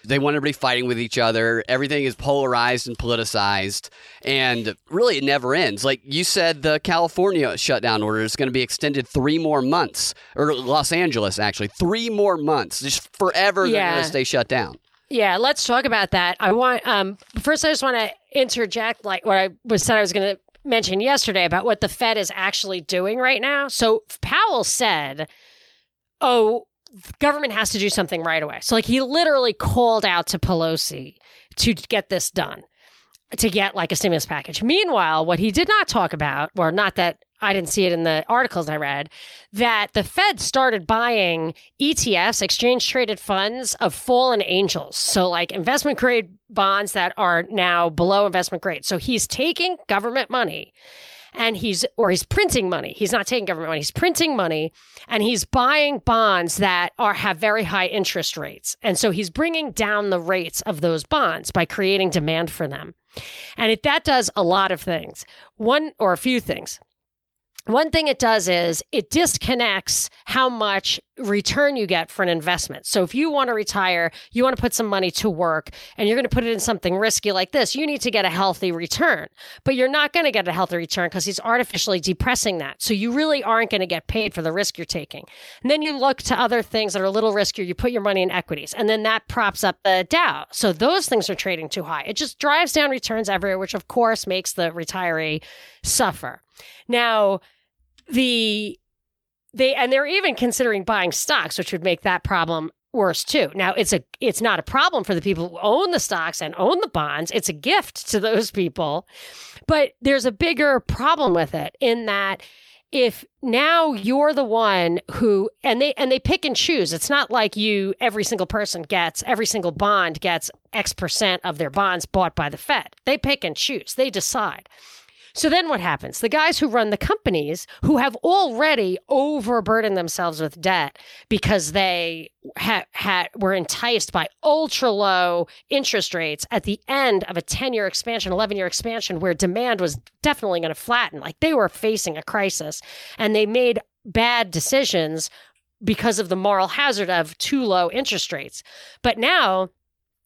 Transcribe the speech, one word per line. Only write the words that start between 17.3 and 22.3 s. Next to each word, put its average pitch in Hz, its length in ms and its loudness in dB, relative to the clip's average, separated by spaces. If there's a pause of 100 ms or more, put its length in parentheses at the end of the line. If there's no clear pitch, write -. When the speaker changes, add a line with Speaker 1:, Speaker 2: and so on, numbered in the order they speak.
Speaker 2:
first, 311 260 0
I 302 40 2
just 294 140 0
wanna 240 260 0 (220)
interject, 233 720 -2
like, 196 220 -4
what 190 100 4
I 190 120 2 (140)
was, 220 200 2
said 226 120 2
I 214 60 6
was 185 100 2
gonna 196 260 0 (280)
mention 214 360 0
yesterday 226 440 2
about 170 200 2
what 165 160 2
the 202 80 2
Fed 226 280 0
is 190 160 -2